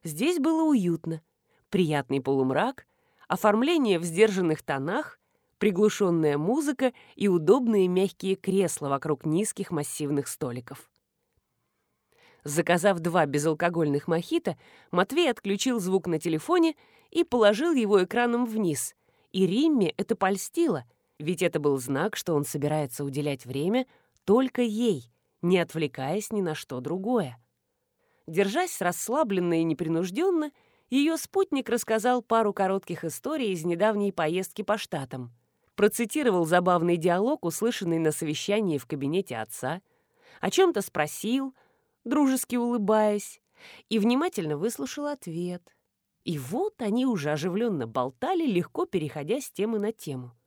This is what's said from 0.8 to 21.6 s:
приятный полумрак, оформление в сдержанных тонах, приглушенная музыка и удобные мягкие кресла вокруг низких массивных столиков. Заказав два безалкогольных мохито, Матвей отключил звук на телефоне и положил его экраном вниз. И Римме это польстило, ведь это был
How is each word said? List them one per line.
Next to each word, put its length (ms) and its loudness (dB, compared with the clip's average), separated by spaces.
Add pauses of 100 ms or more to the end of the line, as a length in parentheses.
приятный 520 0
полумрак, 640 0 (400)
оформление 720 2
в 40 -4
сдержанных 600 2
тонах, 560 -4 (400)
приглушенная 800 2
музыка 560 0 (240)
и 100 2
удобные 640 4
мягкие 460 0
кресла 520 -2
вокруг 380 -2
низких 460 -2
массивных 580 -4
столиков. 600 -10 (1600)
Заказав 540 2
два 260 2
безалкогольных 800 0
мохито, 500 -2 (320)
Матвей 400 2
отключил 520 -2
звук 260 0
на 100 0
телефоне 600 2 (340)
и 140 2
положил 480 4
его 280 4
экраном 440 0
вниз. 500 -4 (380)
И 120 2
Римме 520 2
это 180 -2
польстило, 680 0 (340)
ведь 220 -2
это 180 0
был 180 2